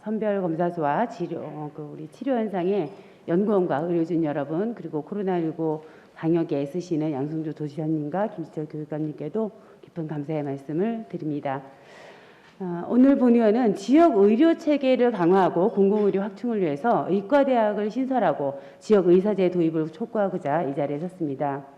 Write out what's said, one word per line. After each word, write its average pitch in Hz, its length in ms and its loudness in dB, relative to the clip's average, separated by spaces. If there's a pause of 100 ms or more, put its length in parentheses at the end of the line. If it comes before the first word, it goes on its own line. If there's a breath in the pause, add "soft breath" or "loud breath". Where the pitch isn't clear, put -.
선별검사소와 180 1040 -2
치료, 170 320 -8
어, 151 340 -10
그 151 200 -14
우리 156 160 -14
치료 262 240 -6
현장의 190 560 -2 (400 loud breath)
연구원과 180 480 2
의료진 165 480 0
여러분, 156 500 -4
그리고 156 280 -8
코로나 190 340 -4
일구 160 460 -4 (320 loud breath)
방역에 160 440 0
애쓰시는 156 540 -4
양승조 151 400 -6
도지사님과 151 760 -4
김지철 156 340 -10
교육감님께도 151 840 -6 (340 loud breath)
깊은 - 220 -10
감사의 151 380 -6
말씀을 185 640 -4
드립니다. 143 540 -6 (1000 loud breath)
어, 175 300 -6
오늘 262 300 6
본의원은 233 560 4
지역 302 420 4
의료 220 400 6
체계를 262 540 2
강화하고 180 580 4
공공의료 196 540 2
확충을 220 360 -4
위해서 170 480 0
의과대학을 214 840 2
신설하고 196 680 -2 (200 loud breath)
지역 202 260 4
의사제 185 460 4
도입을 160 380 0
촉구하고자 185 720 -2
이 139 100 -4
자리에 143 240 -4
섰습니다. 143 680 -6 (120)